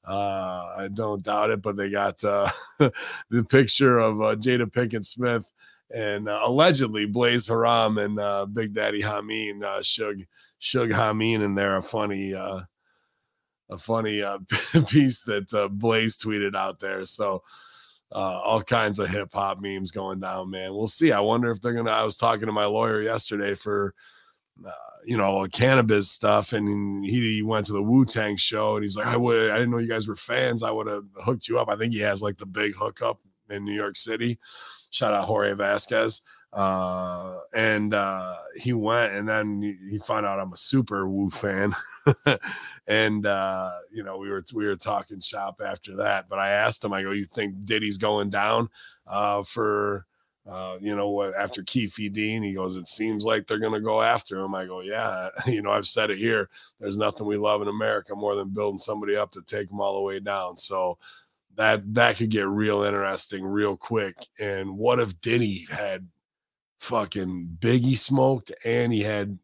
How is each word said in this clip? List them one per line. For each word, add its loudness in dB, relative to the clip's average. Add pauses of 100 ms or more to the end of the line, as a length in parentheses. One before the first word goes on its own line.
Uh, -4
I -6
don't -2
doubt 2
it, 0
but -2
they -2
got, 0
uh, 2 (140)
<laughs> -20
the 2
picture 8
of, 4
uh, 2
Jada 2
Pinkett -2
Smith -2 (380)
and, -4
uh, -2
allegedly 4
Blaze 2
Haram 4
and, 0
uh, 0
Big -4
Daddy 0
Hameen, -4
uh, -4
Suge, -4 (340)
Suge 0
Hameen 2
in 0
there, 2
a -2
funny, -4
uh, -6 (1080)
a -12
funny, -2
uh, -4
<laughs> 2
piece 6
that, -4
uh, 2
Blaze 2
tweeted -2
out -4
there. -6
So, -2 (680)
uh, -4
all 2
kinds 0
of 0
hip -4
hop -2
memes -6
going -8
down, -6
man. -8
We'll -2
see. 4
I 4
wonder 2
if -4
they're -2
gonna, 0
I 2
was -2
talking 2
to -2
my 0
lawyer 0
yesterday -2
for, -2 (720)
uh, -16 (340)
you -2
know, 2
cannabis 6
stuff, 2
and 0
he, 0
he -2
went 0
to -6
the 0
Wu-Tang 4
show, 0
and -2
he's -4
like, -2
"I 2
would, 4
I 2
didn't 2
know 0
you 0
guys -2
were -4
fans. 0
I -2
would -4
have -6 (200)
hooked 0
you 2
up." 2
I 0
think 0
he -2
has, 0
like, -4
the -14
big -2
hookup -4 (320)
in -6
New -4
York -2
City. 0 (520)
Shout 2
out 2
Jorge 2
Vasquez. 2 (300)
Uh, -2 (120)
and, 2
uh, -2 (200)
he -2
went, 2
and -4
then 0
he, -4 (140)
he -4
found -2
out -2
I'm -6
a -8
super 0
Wu 0
fan. 0 (320)
<laughs> 6 (720)
And, 2
uh, 0 (200)
you -10
know, -8
we -10
were, -4 (100)
we -2
were 0
talking -4
shop -6
after -8
that, 0
but -4
I 2
asked 2
him, -2
I -2
go, -4
"You -2
think -6
Diddy's -2
going 0
down, 2 (380)
uh, 0
for, -2 (420)
uh, -10
you -2
know, 0
what, -2
after -4
Keefe -4 (160)
D?" -2
And -2
he -4
goes, -4
"It -10
seems -2
like 0
they're -2
gonna -2
go 0
after 0
him." -4
I -4
go, -10
"Yeah, -4
<laughs> -4
you 2
know, 0
I've 2
said 0
it -2
here. 0 (280)
There's -6
nothing -2
we 0
love 2
in -2
America -2
more -2
than -4
building -2
somebody -2
up -2
to -14
take -8
'em -8
all 0
the -2
way -4
down." -4
So -2 (580)
that, 2
that 4
could 0
get 2
real 2
interesting -2
real 0
quick. -2 (220)
And -4
what 4
if -2
Diddy 0
had -6 (760)
fucking -4
Biggie 4
smoked 2 (120)
and 2
he 2
had -2